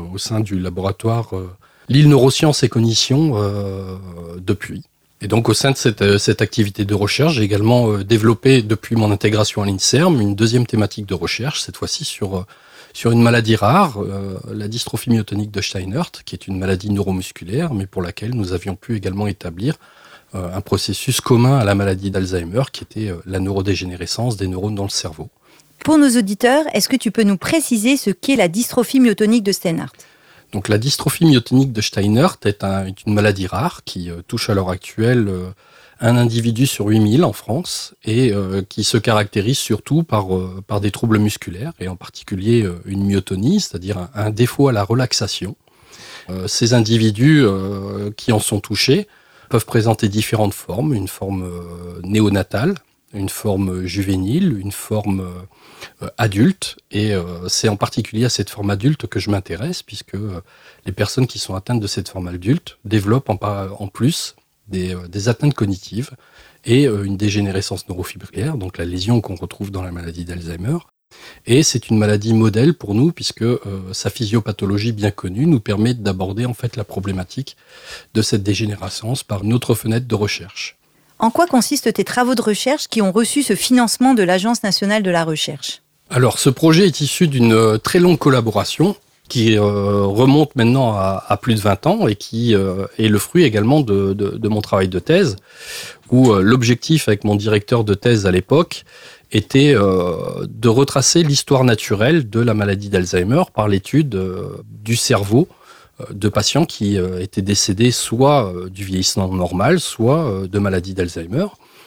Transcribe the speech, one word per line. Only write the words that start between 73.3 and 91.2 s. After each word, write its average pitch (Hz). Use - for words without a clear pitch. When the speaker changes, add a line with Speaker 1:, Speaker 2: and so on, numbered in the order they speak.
Speaker 1:
euh, 120
sa -
physiopathologie 104
bien 104
connue 98
nous 151
permet 107
d'aborder 101
en 123
fait -
la 107
problématique 95
de 110
cette 107
dégénérescence 104
par 101
une 107
autre 123
fenêtre 117
de 113
recherche. -
Speaker 2:
En 226
quoi 339
consistent 254
tes 202
travaux 247
de 226
recherche 247
qui 226
ont 190
reçu 233
ce 214
financement 247
de 214
l'Agence 190
nationale 208
de 185
la 170
recherche ? 156
Speaker 1:
Alors, 127
ce 143
projet 160
est 165
issu 151
d'une, 120
euh, 110
très -
longue 175
collaboration 131
qui, 113
euh, 101
remonte 135
maintenant 120
à, 95